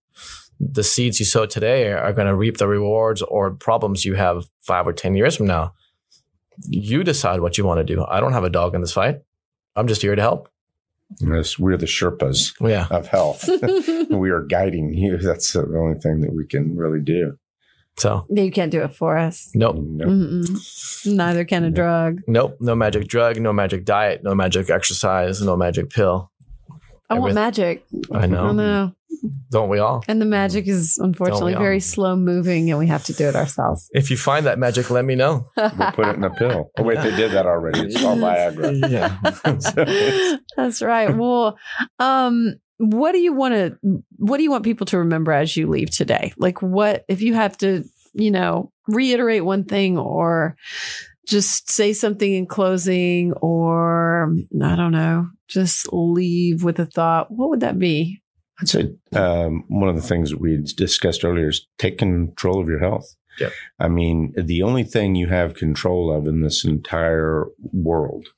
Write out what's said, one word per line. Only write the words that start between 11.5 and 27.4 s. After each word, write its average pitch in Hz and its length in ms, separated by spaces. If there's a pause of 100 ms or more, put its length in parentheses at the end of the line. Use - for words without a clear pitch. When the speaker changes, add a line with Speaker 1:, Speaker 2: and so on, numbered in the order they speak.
Speaker 2:
we're 90 180
the 82 80
Sherpas - 760
Speaker 1:
Yeah. 104 280
Speaker 2:
of 87 180
health. 85 460
<laughs> 370 60 (480)
Speaker 3:
<laughs> - 20
Speaker 2:
We - 200
are - 140
guiding 82 500
you. 95 240
That's 85 360
the 87 80
only 80 380
thing 78 220
that 73 120
we 78 120
can 78 320
really 78 240
do. 78 360 (600)
Speaker 1:
So. 104 320
Speaker 3:
Yeah, 202 140
you 185 80
can't 175 200
do 160 120
it 147 100
for 160 240
us. 165 380
Speaker 1:
Nope. 113 240
Speaker 2:
Nope. 156 300
Speaker 3:
Mm-mm. 180 960 (100)
Neither 175 300
can 175 180
a 165 60
Speaker 2:
Nope. 160 60
Speaker 3:
drug. 170 520
Speaker 1:
Nope. 117 320
No 120 160
magic 104 320
drug, 117 320
no 110 140
magic 95 320
diet, 101 380
no 98 120
magic 92 340
exercise, 92 720
no 95 140
magic 87 340
pill. 92 420 (760)
Speaker 3:
I 220 60
want 247 160
Speaker 1:
Everyth-, 202 40
Speaker 3:
magic. 208 500 (260)